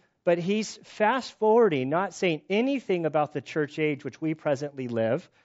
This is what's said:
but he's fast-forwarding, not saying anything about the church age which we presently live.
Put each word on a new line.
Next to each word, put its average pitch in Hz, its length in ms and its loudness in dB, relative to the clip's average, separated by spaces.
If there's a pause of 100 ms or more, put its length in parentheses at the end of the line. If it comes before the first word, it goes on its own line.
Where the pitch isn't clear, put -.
(260)
but 175 120 4
he's 196 460 -2
fast-forwarding, 214 1080 2
not 175 240 -2
saying 165 360 0
anything 214 560 0
about 151 280 0
the 139 80 -4
church 151 380 -4
age 151 240 -2
which - 180 -10
we 160 140 -2
presently 143 520 -4
live. 117 400 0 (180)